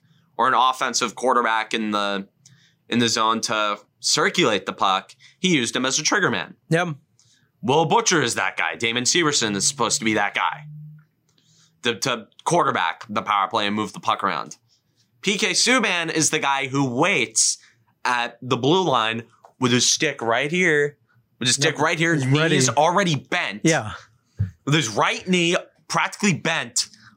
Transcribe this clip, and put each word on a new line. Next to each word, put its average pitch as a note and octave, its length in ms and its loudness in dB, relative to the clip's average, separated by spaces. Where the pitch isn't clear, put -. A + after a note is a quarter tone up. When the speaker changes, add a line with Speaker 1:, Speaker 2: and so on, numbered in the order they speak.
Speaker 1:
or B2 120 2
an B2+ 40 2
offensive B2 640 0
quarterback A#2+ 580 0
in A2 180 -2
the, G2+ 360 -2
in A#2 100 0
the A#2+ 80 2
zone A2+ 340 0
to G#2+ 380 -2
circulate D3+ 640 2
the G2+ 80 -6
puck, F#2+ 420 -2
he F3+ 160 2
used A#2 220 0
him B2+ 80 0
as C3 120 0
a D3+ 60 -4
trigger F3+ 260 0
man. F#2 260 -4
Speaker 2:
Yep. E3+ 220 0
Speaker 1:
Will C#3 220 4
Butcher F#3 380 2
is A2+ 140 0
that F#2+ 200 -2
guy. E2 200 -2
Damon A#2 280 -2
Severson C#3 500 0
is G2 140 -2
supposed A2+ 320 -2
to A2 60 -6
be A2 80 2
that G#2 200 0
guy. F#2+ 300 -2
To, A#2 120 0
to A#2 320 -4
quarterback B2+ 640 0
the G#2+ 120 -4
power G2+ 280 0
play G#2+ 180 0
and G#2 80 -2
move G#2+ 160 -2
the F2+ 80 -16
puck G#2+ 240 -2
around. E2+ 320 -4
P G3+ 160 -2
K G3 140 -2
Subban F#3+ 580 0
is D#3 200 0
the D3+ 100 0
guy C#3 280 0
who C#3 220 0
waits C#3 680 0
at A#2+ 360 -2
the B2+ 140 -2
blue D3+ 280 2
line A#2 400 0
with B2 140 2
his B2 160 4
stick - 320 -2
right A#2+ 280 0
here, D3+ 480 0
with B2 120 -2
his A#2+ 60 0
stick C#3+ 200 0
Speaker 2:
Yep. C#3+ 80 -2
Speaker 1:
right E3 160 0
here. E3 160 2
Speaker 2:
He's C3+ 100 0
Speaker 1:
Knee C#3 140 4
Speaker 2:
ready. D#3 160 2
Speaker 1:
is C3 140 2
already E3+ 460 2
bent. C3 500 -6
Speaker 2:
Yeah. C3 260 0
Speaker 1:
With C#3 100 -2
his D3+ 140 0
right E3+ 400 -2
knee F3 300 2
practically F#3 460 0
bent, C#3 520 -4